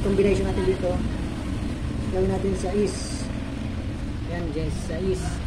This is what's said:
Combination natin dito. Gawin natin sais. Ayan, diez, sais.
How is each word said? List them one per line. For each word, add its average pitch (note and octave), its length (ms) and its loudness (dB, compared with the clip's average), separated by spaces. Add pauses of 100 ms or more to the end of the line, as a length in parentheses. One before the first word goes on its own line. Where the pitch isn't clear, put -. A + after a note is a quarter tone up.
Combination G3 480 6
natin F#3 160 2
dito. F#3 240 2 (1200)
Gawin F#3+ 160 4
natin F#3+ 320 2
sais. - 640 0 (1040)
Ayan, E3+ 240 -2
diez, D#3+ 320 -2
sais. F3+ 380 0 (240)